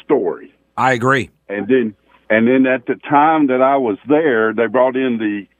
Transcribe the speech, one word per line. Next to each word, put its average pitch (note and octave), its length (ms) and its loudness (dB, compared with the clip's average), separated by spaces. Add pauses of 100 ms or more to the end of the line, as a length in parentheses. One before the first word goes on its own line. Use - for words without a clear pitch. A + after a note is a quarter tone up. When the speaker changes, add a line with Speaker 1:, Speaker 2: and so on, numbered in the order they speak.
Speaker 1:
story. F2+ 500 -4 (220)
Speaker 2:
I B2+ 180 0
agree. B2 360 -2 (180)
Speaker 1:
And G2+ 200 -8
then, A#2+ 280 0 (340)
and A2 160 2
then C3 200 2
at C3 220 -2
the C3 80 -4
time D3+ 520 0
that B2+ 140 0
I C#3 160 2
was A2+ 200 -2 (100)
there, B2 460 0
they A2 140 0
brought B2+ 300 0
in C3 200 -2
the G#2 300 -6 (120)